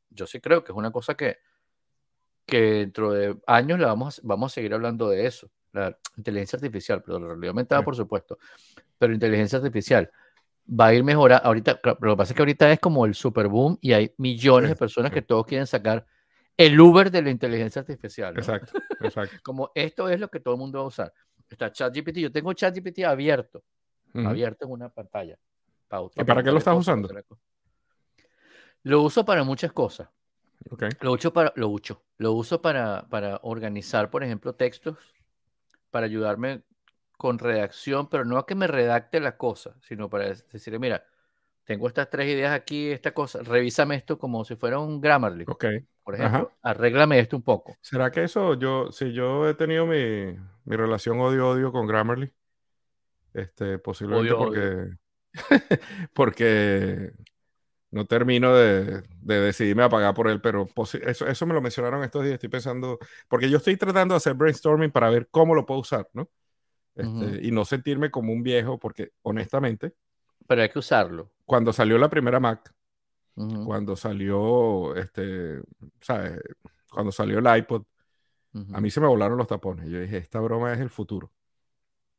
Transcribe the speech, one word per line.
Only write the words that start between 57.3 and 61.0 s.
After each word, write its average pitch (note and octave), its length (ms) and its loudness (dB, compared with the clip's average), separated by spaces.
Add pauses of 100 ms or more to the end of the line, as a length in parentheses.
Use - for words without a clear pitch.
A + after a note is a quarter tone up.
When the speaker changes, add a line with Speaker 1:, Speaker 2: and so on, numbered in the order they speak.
Speaker 2:
no G#2 140 -6
termino B2 500 4
de, G2 480 4 (200)
de G#2 180 2
decidirme G2+ 440 2
a A#2+ 40 6
pagar G#2 260 2
por A2+ 140 0
él, G#2 140 0
pero G2+ 240 -2
posi-, A2 360 -8